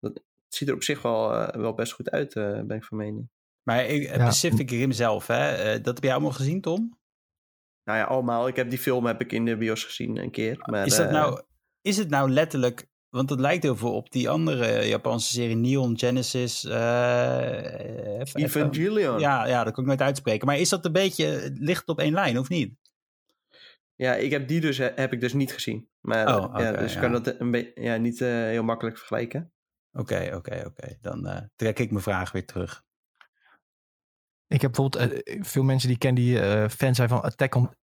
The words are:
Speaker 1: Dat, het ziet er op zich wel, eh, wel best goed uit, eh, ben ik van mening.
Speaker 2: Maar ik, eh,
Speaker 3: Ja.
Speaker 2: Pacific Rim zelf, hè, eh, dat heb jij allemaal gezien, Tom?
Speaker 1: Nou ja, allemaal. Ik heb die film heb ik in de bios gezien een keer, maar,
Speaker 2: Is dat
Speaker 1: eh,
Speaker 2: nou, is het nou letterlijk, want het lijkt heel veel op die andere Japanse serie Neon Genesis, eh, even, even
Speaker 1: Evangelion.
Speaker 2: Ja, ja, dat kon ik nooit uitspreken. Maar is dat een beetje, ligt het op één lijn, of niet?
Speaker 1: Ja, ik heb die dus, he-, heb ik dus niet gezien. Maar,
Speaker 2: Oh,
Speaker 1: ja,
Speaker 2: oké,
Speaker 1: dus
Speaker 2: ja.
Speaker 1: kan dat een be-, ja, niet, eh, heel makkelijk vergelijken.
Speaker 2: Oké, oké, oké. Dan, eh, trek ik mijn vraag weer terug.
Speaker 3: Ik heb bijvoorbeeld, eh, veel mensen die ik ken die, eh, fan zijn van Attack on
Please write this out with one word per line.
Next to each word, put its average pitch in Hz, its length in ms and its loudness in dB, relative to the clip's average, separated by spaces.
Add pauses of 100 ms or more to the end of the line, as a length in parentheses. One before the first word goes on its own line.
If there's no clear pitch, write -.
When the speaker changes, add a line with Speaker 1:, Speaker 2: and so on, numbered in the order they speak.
Speaker 1:
Dat, - 140 -8
het - 400 -20
ziet 143 140 -4
er 131 60 2
op - 80 -6
zich 143 200 -4
wel, 113 320 2
eh, 110 260 -2
wel 113 140 -2
best 113 180 -4
goed - 180 -8
uit, 147 260 -2
eh, 104 260 -4
ben 107 140 -6
ik 110 80 -10
van - 140 -10
mening. 107 300 -8 (340)
Speaker 2:
Maar 120 220 2
ik, 147 200 0
eh, - 120 -4
Speaker 3:
Ja. 123 80 6
Speaker 2:
Pacific 120 460 2
Rim 127 220 0
zelf, 110 340 0
hè, 139 280 2
eh, 107 280 0
dat 123 120 0
heb 120 100 -12
jij 135 80 4
allemaal 143 200 0
gezien, 139 280 -2
Tom? 214 380 -2 (880)
Speaker 1:
Nou 107 120 0
ja, 107 60 2
allemaal. 120 440 0
Ik 127 80 -2
heb 123 140 0
die 123 80 -2
film 123 280 2
heb 117 140 0
ik 120 120 -4
in 117 120 0
de 117 120 2
bios 110 280 -2
gezien - 320 -6
een - 140 -6
keer, 110 280 -2 (120)
maar, 101 160 0
Speaker 2:
Is - 100 4
dat 104 100 4
Speaker 1:
eh, 101 60 2
Speaker 2:
nou, 147 300 2 (380)
is 196 160 0
het 202 120 -2
nou 139 220 2
letterlijk, 131 560 2 (220)
want 135 220 -2
het 131 100 0
lijkt 156 220 2
heel 135 140 2
veel 110 180 -2
op 113 160 -6
die 123 180 0
andere 123 600 2
Japanse 110 440 0
serie 117 240 0
Neon 123 420 2
Genesis, 123 640 0
eh, 120 1600 0
even, 135 200 -6
even 151 200 0
Speaker 1:
Evangelion. 160 580 2
Speaker 2:
Ja, 135 280 2
ja, 123 180 2
dat 110 80 -2
kon 131 100 -4
ik 127 60 0
nooit 139 140 2
uitspreken. 131 440 0
Maar 143 120 4
is 175 100 2
dat 180 160 0
een 170 80 0
beetje, 156 640 0
ligt 147 260 -2
het - 80 -16
op 160 100 -2
één 151 140 2
lijn, 156 260 2
of 131 100 -2
niet? 139 260 -2 (1200)
Speaker 1:
Ja, 127 200 0
ik 113 160 0
heb 139 180 -2
die 160 120 2
dus, 147 180 0
he-, 131 160 0
heb 135 180 -2
ik 123 80 -4
dus 120 120 0
niet 135 200 0
gezien. - 360 -6 (120)
Maar, 113 260 2 (100)
Speaker 2:
Oh, 101 220 -2
Speaker 1:
ja, 113 120 0
Speaker 2:
oké, - 80 -2
Speaker 1:
dus 117 160 -4
Speaker 2:
ja. - 60 -4
Speaker 1:
kan 120 120 2
dat 123 280 -2
een 123 100 0
be-, 120 240 -2
ja, 117 220 -4
niet, 117 240 -2
eh, 127 80 0
heel 117 360 0
makkelijk 113 340 -2
vergelijken. 120 540 -6 (400)
Speaker 2:
Oké, 95 420 -4
oké, 90 320 -8
oké. - 340 -14
Dan, 90 260 -8
eh, 92 160 -6 (140)
trek 110 220 0
ik 110 120 0
mijn 104 120 -2
vraag 92 300 -2
weer 92 140 -4
terug. - 380 -8 (1600)
Speaker 3:
Ik 139 120 4
heb 135 120 2
bijvoorbeeld, 135 520 0
eh, - 180 -8
veel 139 200 0
mensen 131 260 4
die 123 80 2
ik - 60 -6
ken 131 120 4
die, 123 260 4
eh, 104 280 4
fan 131 260 2
zijn 120 140 4
van 123 140 2
Attack - 320 0
on 123 160 4 (180)